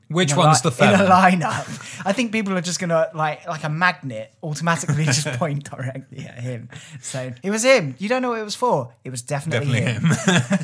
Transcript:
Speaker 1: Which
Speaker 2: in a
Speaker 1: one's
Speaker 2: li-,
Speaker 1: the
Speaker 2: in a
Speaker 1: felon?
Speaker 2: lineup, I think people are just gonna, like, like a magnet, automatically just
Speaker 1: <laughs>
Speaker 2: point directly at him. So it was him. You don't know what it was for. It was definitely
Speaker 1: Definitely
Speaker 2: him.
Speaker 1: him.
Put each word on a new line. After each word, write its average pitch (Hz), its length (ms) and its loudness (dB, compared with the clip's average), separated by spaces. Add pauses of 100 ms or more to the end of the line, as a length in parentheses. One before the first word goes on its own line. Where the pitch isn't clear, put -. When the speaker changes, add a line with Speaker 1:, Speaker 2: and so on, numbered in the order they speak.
Speaker 1:
Which 156 240 0
Speaker 2:
in 143 60 0
a - 20 2
Speaker 1:
one's 156 240 6
Speaker 2:
li-, 156 80 2
Speaker 1:
the - 160 2
Speaker 2:
in 208 60 6
a 190 40 6
Speaker 1:
felon? 185 440 6
Speaker 2:
lineup, - 640 -8
I 196 80 0
think 233 180 -2
people 196 260 -2
are 175 40 -2
just 170 180 -4
gonna, 165 340 0
like, 156 340 -4
like 156 180 -6
a 151 40 -2
magnet, 147 720 -2
automatically 160 600 0
just 151 240 0
Speaker 1:
<laughs> 131 120 -4
Speaker 2:
point 143 300 -4
directly 135 560 -12
at - 140 -18
him. 120 300 -10 (320)
So 127 320 -10 (100)
it 190 60 -4
was 214 140 -2
him. 208 340 4
You 196 100 -6
don't 254 140 0
know 247 80 -2
what 233 100 -4
it 214 60 -6
was 208 100 -8
for. 165 380 0 (100)
It - 60 -12
was 127 140 -10
definitely 139 580 -2
Speaker 1:
Definitely 156 520 0
Speaker 2:
him. 160 100 4
Speaker 1:
him. 196 200 0